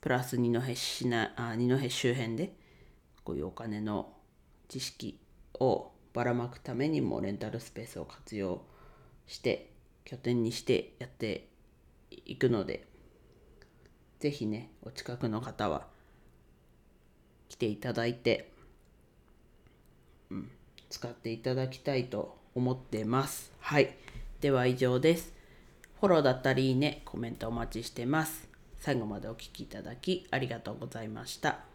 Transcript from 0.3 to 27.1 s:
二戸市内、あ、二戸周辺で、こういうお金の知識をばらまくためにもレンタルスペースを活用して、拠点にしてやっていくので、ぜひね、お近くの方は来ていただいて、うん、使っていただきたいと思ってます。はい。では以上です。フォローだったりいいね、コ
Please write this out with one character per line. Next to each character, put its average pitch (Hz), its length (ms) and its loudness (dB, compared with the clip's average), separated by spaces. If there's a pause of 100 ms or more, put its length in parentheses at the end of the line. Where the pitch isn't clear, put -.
二 120 120 4
戸 120 240 2
市 - 320 -4
内、 117 300 2
あ、 117 200 -4
二 120 120 4
戸 131 220 4
周 123 240 2
辺 113 220 -2
で、 175 200 -4 (680)
こ - 120 -6
う - 20 -2
い 71 60 -2
う 87 60 -4
お - 20 -6
金 107 320 -6
の 104 320 -4 (540)
知 131 120 -8
識 - 400 -10 (380)
を - 340 4 (220)
ば 120 100 0
ら 123 80 4
ま 123 160 0
く 127 100 -12
た 131 160 -8
め 135 140 0
に 147 140 2
も 98 180 0
レ 98 120 -2
ン 101 40 -4
タ 107 140 -4
ル 113 100 -4
ス - 100 -16
ペ - 120 -12
ー 117 40 -12
ス - 140 -10
を 76 60 -8
活 - 280 -16
用 95 280 -2 (640)
し - 100 -14
て、 - 340 0 (340)
拠 - 120 -14
点 120 260 2
に 113 80 2
し - 120 -8
て - 360 2
や 123 80 -10
っ - 40 -16
て - 380 -6 (600)
い - 260 -12
く 131 140 4
の 98 140 2
で、 - 220 -6 (1300)
ぜ 147 120 0
ひ 120 160 -4
ね、 107 260 -4 (100)
お 117 80 -12
近 - 260 -10
く 123 120 0
の 110 120 0
方 113 280 -4
は 76 180 -2 (1600)
来 - 60 -20
て 123 120 -2
い 107 100 -2
た 123 160 -6
だ 117 140 0
い 120 80 0
て、 - 380 0 (1800)
う 98 40 -10
ん、 101 160 -8 (380)
使 - 200 -10
っ 117 40 -10
て - 180 -8
い 113 80 -4
た 127 160 0
だ 127 140 0
き 131 100 -10
た 139 160 -2
い 127 140 2
と - 300 -4 (160)
思 127 180 2
っ 127 40 0
て 107 280 -4
ま 127 240 2
す。 - 320 -10
は 143 200 4
い。 - 160 4 (440)
で 143 100 4
は 127 160 6
以 127 100 4
上 127 220 4
で 160 180 8
す。 - 160 -10 (680)
フ 208 60 4
ォ - 20 8
ロ 170 100 10
ー 147 40 6
だ 131 100 8
っ 127 100 -2
た 135 120 4
り 131 140 4
い - 40 6
い - 20 4
ね、 139 300 2
コ - 120 -10